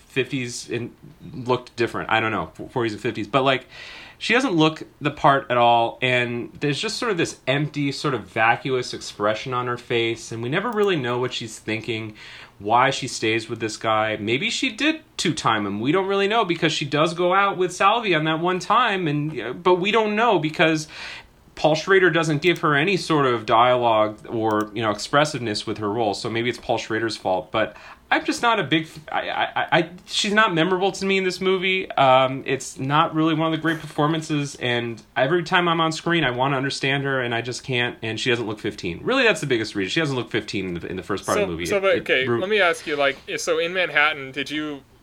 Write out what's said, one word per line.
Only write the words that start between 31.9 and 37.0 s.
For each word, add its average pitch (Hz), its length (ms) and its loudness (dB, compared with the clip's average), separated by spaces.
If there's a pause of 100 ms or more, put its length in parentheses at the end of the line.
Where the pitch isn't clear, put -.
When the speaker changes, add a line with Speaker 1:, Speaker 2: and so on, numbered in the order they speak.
Speaker 1:
Um, 131 540 4
it's - 340 -6
not 147 340 2
really 160 200 2
one 160 180 0
of - 0 -
the 156 100 -2
great 165 200 -2
performances, 151 720 -2
and 120 460 -4 (160)
every 151 260 0
time 175 240 0
I'm 165 140 2
on 160 100 2
screen, 165 320 0
I 127 80 0
wanna 131 240 0
understand 135 480 -2